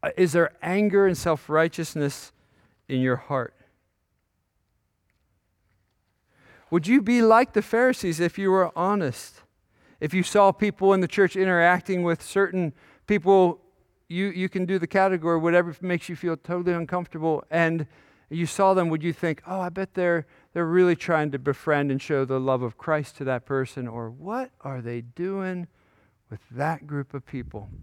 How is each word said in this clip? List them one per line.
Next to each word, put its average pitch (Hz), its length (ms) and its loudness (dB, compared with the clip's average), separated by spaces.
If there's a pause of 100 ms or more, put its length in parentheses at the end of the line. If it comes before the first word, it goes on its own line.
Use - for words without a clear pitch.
uh, - 160 -2
is 180 160 2
there 165 180 2 (100)
anger 196 460 2
and 180 100 0
self-righteousness 156 1160 -2 (560)
in 131 100 -2
your 127 160 2
heart? 127 400 -6 (3250)
Would 165 180 0
you 254 140 4
be 233 200 2
like 226 320 6
the 208 80 0
Pharisees 226 580 0
if 170 180 -2
you 190 140 0
were 185 260 2
honest? 175 640 -4 (600)
If 151 120 -6
you 185 100 2
saw 202 280 4
people 196 420 2
in 190 60 4
the 180 80 0
church 190 300 2
interacting 180 680 2
with 170 180 -2
certain 185 520 -2 (340)
people, 185 540 4 (480)
you, 185 180 -2
you 185 220 -4
can 185 160 -4
do 190 120 0
the 165 100 -2
category, 175 500 2
whatever 170 440 2
makes 180 280 -4
you 175 60 -8
feel 170 200 -4
totally 175 400 -4
uncomfortable, 165 720 -4
and 165 380 0 (420)
you 165 160 -4
saw 190 280 2
them, 175 160 2
would 160 140 -4
you 170 100 -4
think, 160 320 -6
"Oh, 185 140 -8
I 180 100 -6
bet 190 240 -10
they're, 170 320 0 (280)
they're 170 120 -2
really 175 300 4
trying 151 360 0
to 139 80 -6
befriend 143 520 -2
and 135 100 -4
show 135 240 -2
the 131 140 -2
love 131 240 0
of 113 140 -8
Christ 151 400 -4
to 143 80 -10
that 131 200 -4
person," 131 420 -6
or, 117 220 -10
"What 202 400 -10 (120)
are 135 200 -10
they 120 200 -8
doing 180 680 -8 (640)
with 107 100 -14 (120)
that 147 360 -6
group 143 260 -8
of 135 120 -12
people?" 110 440 -12 (140)